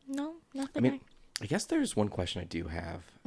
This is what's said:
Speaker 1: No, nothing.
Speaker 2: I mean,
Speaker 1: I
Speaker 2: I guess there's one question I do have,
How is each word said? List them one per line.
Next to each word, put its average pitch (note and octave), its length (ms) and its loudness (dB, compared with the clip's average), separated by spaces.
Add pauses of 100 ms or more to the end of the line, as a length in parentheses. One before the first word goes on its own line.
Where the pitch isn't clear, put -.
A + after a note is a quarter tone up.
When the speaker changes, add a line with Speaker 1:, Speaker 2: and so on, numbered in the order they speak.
Speaker 1:
No, C#4+ 280 -2 (180)
nothing. C4+ 220 -4
Speaker 2:
I D4+ 60 0
mean, C4 120 6 (460)
Speaker 1:
I - 40 -8
Speaker 2:
I G#2+ 40 -6
guess F3+ 180 0
there's D4+ 300 2
one G#2 140 4
question F#2 320 -2
I F2 40 -4
do E2+ 220 -4
have, E2+ 340 -4 (260)